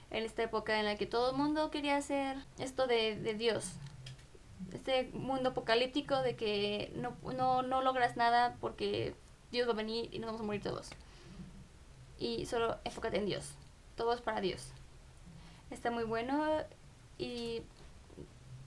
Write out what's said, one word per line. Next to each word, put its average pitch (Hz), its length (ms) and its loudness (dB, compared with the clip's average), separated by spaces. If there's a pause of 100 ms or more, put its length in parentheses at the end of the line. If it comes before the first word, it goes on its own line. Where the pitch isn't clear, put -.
en 220 140 0
esta 226 180 -2
época 220 380 2
en 214 60 2
la 208 100 4
que 208 100 0
todo 240 240 4
el 262 80 0
mundo 302 320 4
quería 294 260 2
hacer 277 420 0 (200)
esto 262 300 0
de, 220 300 4
de 214 180 0
Dios. 214 380 2 (1000)
Este 262 400 0
mundo 254 360 0
apocalíptico 254 720 2
de 240 120 2
que 208 600 0
no, 240 200 -4 (180)
no, 254 280 4
no 262 220 2
logras 254 340 4
nada 240 420 6
porque 214 540 -2 (380)
Dios 240 160 4
va 233 60 4
a - 20 4
venir 220 360 -2
y - 60 -6
nos 226 120 -4
vamos 220 120 -4
a 214 40 -4
morir 208 180 0
todos. - 260 -2 (1300)
Y 233 300 -2
solo 226 360 2
enfócate - 340 -2
en 202 100 2
Dios. - 240 -2 (440)
Todo 233 180 2
es 240 80 0
para 220 200 0
Dios. 175 280 -2 (1000)
Está 240 220 -2
muy 233 120 0
bueno 233 400 2 (760)
y, 233 420 -2 (1040)